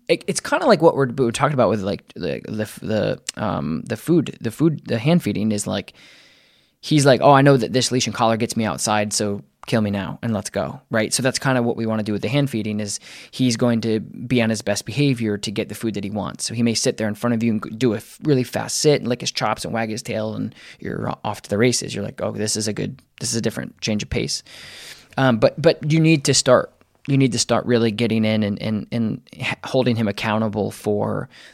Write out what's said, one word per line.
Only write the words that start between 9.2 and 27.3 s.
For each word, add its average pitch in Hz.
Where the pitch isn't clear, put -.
kill 113
me 104
now 92
and 117
let's 95
go," -
right? 110
So -
that's 135
kinda 131
what 117
we 113
wanna 110
do 104
with 98
the 107
hand 139
feeding, 107
is 101
he's 127
going 117
to 110
be 123
on 110
his 110
best -
behavior 117
to 104
get 101
the 104
food 113
that 101
he 98
wants. 98
So 113
he 120
may 117
sit 120
there 110
in 104
front 120
of 113
you 117
and 107
g-, -
do 113
a 107
f-, -
really 135
fast -
sit 151
and -
lick 120
his -
chops -
and -
wag 113
his 110
tail, 110
and 107
you're -
o-, -
off 104
to -
the 101
races. 120
You're 101
like, -
"Oh, 110
this 107
is 110
a 107
good, 101
this 117
is 117
a 117
different -
change 107
of -
pace." -
Um, 131
but, 131
but 151
you 160
need 160
to 143
start, -
you 143
need 135